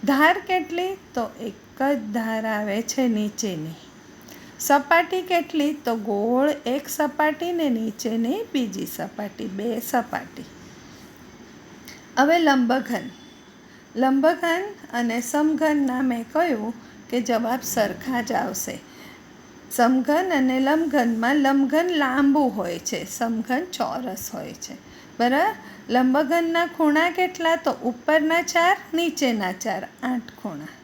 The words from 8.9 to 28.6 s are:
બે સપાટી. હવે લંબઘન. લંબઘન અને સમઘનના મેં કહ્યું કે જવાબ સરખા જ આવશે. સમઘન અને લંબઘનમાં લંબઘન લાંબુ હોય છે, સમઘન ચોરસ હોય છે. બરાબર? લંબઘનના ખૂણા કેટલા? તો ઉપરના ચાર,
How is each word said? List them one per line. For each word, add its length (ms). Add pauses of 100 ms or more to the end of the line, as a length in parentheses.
બે 340
સપાટી. 640 (1700)
હવે 200
લંબઘન. 720 (840)
લંબઘન 680 (280)
અને 280
સમઘનના 800
મેં 300
કહ્યું 420 (360)
કે 100
જવાબ 420
સરખા 580
જ 120
આવશે. 460 (1000)
સમઘન 600
અને 240
લંબઘનમાં 760
લંબઘન 540
લાંબુ 580
હોય 300
છે, 260 (140)
સમઘન 540
ચોરસ 600
હોય 180
છે. 220 (440)
બરાબર? 360 (380)
લંબઘનના 720
ખૂણા 440
કેટલા? 460
તો 160
ઉપરના 680
ચાર, 340 (180)